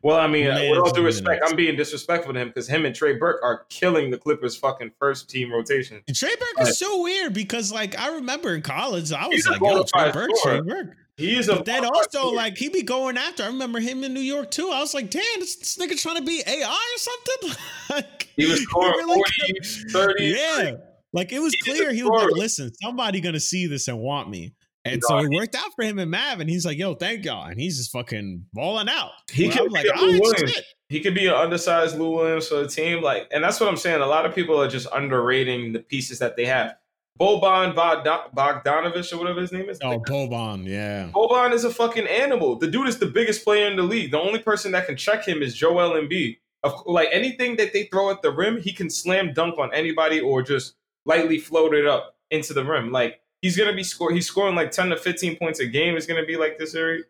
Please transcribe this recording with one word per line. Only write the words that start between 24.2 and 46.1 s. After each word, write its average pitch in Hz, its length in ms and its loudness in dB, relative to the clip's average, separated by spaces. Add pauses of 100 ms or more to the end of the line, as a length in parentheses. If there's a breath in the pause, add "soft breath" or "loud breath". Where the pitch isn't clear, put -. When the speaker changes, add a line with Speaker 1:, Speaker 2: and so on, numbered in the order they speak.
Speaker 2:
me." 90 220 -10 (320)
And 127 180 -2
Speaker 1:
No, 120 60 2
Speaker 2:
so - 100 4
it 147 140 2
Speaker 1:
he 151 40 2
Speaker 2:
worked 220 200 -2
out 349 180 -6
for - 100 -4
him 214 140 -2
and 180 140 -2
Mav, 247 260 -2
and 160 100 -4
he's 170 160 -2
like, 151 140 -4
"Yo, 180 160 -2
thank 202 300 -4
y'all." 113 220 -6
And 87 140 -10
he's 165 160 -2
just 120 140 -6
fucking 104 640 -8
balling 202 360 -4
out. 269 220 -4 (220)
Speaker 1:
He 156 160 4
Speaker 2:
Where - 40 0
Speaker 1:
could 254 100 2
Speaker 2:
I'm - 40 4
Speaker 1:
be 226 60 -2
Speaker 2:
like, 190 140 0
Speaker 1:
a - 20 6
Lou 190 180 4
Speaker 2:
"All 185 60 8
right, 180 100 8
Speaker 1:
Williams. 190 300 4
Speaker 2:
shit." - 120 -4 (240)
Speaker 1:
He 151 120 -2
could 190 140 0
be 190 120 2
an 175 80 6
undersized 165 640 2
Lou 165 140 0
Williams 160 340 2
for 151 160 0
the 143 60 -2
team. 165 340 0
Like, 131 300 0
and 151 100 0
that's 196 160 2
what 220 100 4
I'm 180 80 0
saying. 165 240 2
A 135 60 2
lot 156 200 4
of 170 60 -2
people 170 300 2
are 135 60 2
just 127 240 -4
underrating 127 800 0
the 113 80 -4
pieces 131 400 -6
that 120 160 -2
they 120 100 2
have. 123 300 0 (440)
Boban 185 540 4
Bogda-, 160 600 2
Bogdanovich 160 800 0
or 175 60 -6
whatever 175 220 -2
his 180 100 -4
name 190 200 -8
is. 190 120 -10
Speaker 2:
Oh, 127 180 -2
Boban, 117 680 -4
yeah. 101 460 -6
Speaker 1:
Boban 240 380 4
is 233 120 0
a 233 60 0
fucking 233 360 -2
animal. 196 500 0
The 160 120 -2
dude 254 200 0
is 233 100 -2
the 196 80 2
biggest 214 360 0
player 208 260 4
in 196 80 -2
the 185 60 2
league. 185 280 0
The 147 100 0
only 202 180 0
person 208 340 0
that 180 140 0
can 143 100 -6
check 214 300 0
him 160 160 0
is 123 140 -4
Joel 170 440 4
Embiid. 147 360 -2 (260)